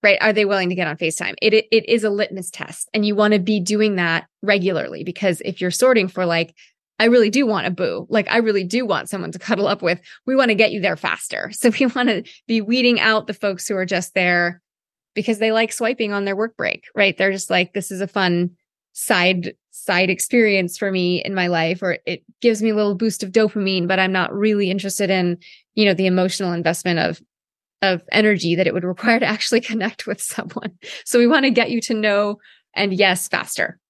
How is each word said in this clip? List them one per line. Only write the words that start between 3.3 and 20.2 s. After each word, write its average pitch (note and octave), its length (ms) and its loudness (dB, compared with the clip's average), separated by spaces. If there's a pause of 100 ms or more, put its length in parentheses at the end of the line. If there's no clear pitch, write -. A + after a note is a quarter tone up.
be G3+ 220 0
doing G#3 380 0
that E3 280 0 (160)
regularly, F#3 640 -2
because F3+ 420 -2
if - 160 -6
you're F#3 80 0
sorting A#3 380 4
for, F#3 180 -4
like, E3 300 -2 (420)
"I G#3+ 80 4
really A#3 240 6
do C4+ 160 2
want G#3 220 0
a F#3 40 -2
boo, D3 380 -4
like, G#3 220 0
I A3 60 2
really G#3+ 260 0
do A3 200 -4
want F#3 260 -4
someone F3 220 -8
to F3 80 -14
cuddle G3+ 280 -2
up G3+ 160 -2
with," F3 160 0 (260)
we C4 100 0
wanna B3 200 4
get G#3+ 160 4
you G3+ 100 -4
there F3 140 0
faster. - 560 -6
<laughs> G#3 40 -18
So - 140 2
we C4 160 0
wanna A#3+ 380 0 (240)
be A3+ 140 0
weeding A#3+ 380 2
out A3 280 0
the G#3 80 -8
folks G3 320 -6
who G3+ 80 -4
are F#3 100 -2
just F3+ 300 -4
there F3 460 0 (520)
because G#3+ 260 -2
they A3 120 0
like A3+ 200 0
swiping A#3 420 -4
on G3+ 120 -2
their G3 100 -2
work A3 220 -4
break, - 280 -4 (100)
right? G3+ 200 2
They're G3 160 0
just F#3+ 200 -6
like, F3+ 220 0
"This G3+ 180 -6
is F#3 100 -8
a F#3+ 60 -6
fun F3 440 0 (420)
side, F#3 600 0 (160)
side F3+ 400 -2
experience G3 680 0